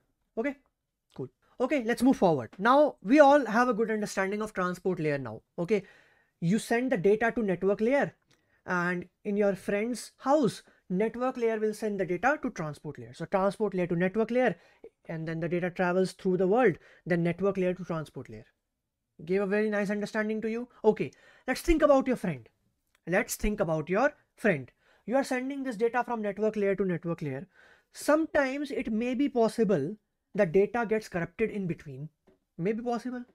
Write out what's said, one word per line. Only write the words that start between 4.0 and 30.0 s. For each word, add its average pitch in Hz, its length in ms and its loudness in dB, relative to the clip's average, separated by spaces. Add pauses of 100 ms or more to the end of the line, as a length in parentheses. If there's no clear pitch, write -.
of 214 140 -8
transport 180 440 -2
layer 151 200 0
now. 120 240 -10 (160)
Okay, 185 240 0 (580)
you 180 180 2
send 240 320 -2
the 262 60 0
data 214 360 2
to 240 100 -2
network 196 400 0
layer, 240 320 2 (500)
and 180 440 -4 (160)
in 202 120 -4
your 202 180 2
friend's 208 640 -4
house, 269 440 2 (260)
network 226 480 -2
layer 226 220 0
will 214 160 -2
send 208 260 -4
the 180 60 -2
data 180 360 0
to 254 80 -6
transport 151 480 -10
layer. 120 140 -16
So 165 140 -12
transport 196 480 0
layer 180 140 0
to 175 80 -2
network 185 340 0
layer, 240 260 0 (520)
and 160 200 -8
then 165 120 -6
the 165 80 -4
data 175 220 -2
travels 185 420 0
through 185 260 -2
the 190 80 2
world, 208 300 4 (300)
then 170 160 0
network 180 340 0
layer 180 180 0
to 180 100 -12
transport 156 440 -10
layer. 110 180 -18 (800)
Gave 185 160 0
a 202 60 -2
very 214 240 0
nice 208 180 -2
understanding 214 540 -4
to 226 80 -4
you. 233 180 -6 (160)
Okay, 202 260 2 (380)
let's 254 140 -4
think 330 180 4
about 277 260 6
your 254 100 0
friend. 135 300 -6 (600)
Let's 190 300 0
think 214 240 -2
about 160 280 -2
your 233 240 2 (220)
friend. 151 360 0 (360)
You 226 100 0
are 269 80 2
sending 269 380 -4
this 254 140 -6
data 233 280 0
from 233 160 -4
network 208 360 -2
layer 196 180 2
to 196 100 0
network 170 380 -4
layer. 143 260 -6 (460)
Sometimes 285 760 0
it 269 220 -4
may 240 220 -2
be 277 160 0
possible 214 640 0 (380)